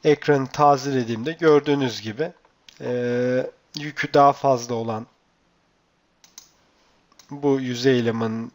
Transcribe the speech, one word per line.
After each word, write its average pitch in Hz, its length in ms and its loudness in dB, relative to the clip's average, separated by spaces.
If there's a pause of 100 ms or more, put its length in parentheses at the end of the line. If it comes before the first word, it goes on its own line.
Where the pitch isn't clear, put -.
Ekranı 143 420 2
tazelediğimde 131 840 0
gördüğünüz 143 680 2
gibi, 110 320 -6 (480)
e, 123 720 -4 (280)
yükü 147 360 -8
daha 143 180 6
fazla 123 420 -2
olan 113 320 -6 (2250)
bu 143 300 0
yüzey 127 380 2
elemanın 113 560 -4